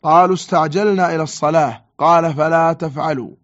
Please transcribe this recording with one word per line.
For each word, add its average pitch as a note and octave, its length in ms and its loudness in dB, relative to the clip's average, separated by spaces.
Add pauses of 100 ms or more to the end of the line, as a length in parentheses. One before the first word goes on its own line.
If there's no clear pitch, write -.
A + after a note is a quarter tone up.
قالوا: F3+ 320 4
'استعجلنا F3 800 -2
إلى D#3+ 80 -4
الصلاة.' D3+ 640 -2 (120)
قال: E3 360 2
'فلا E3 400 0
تفعلوا D#3 720 -6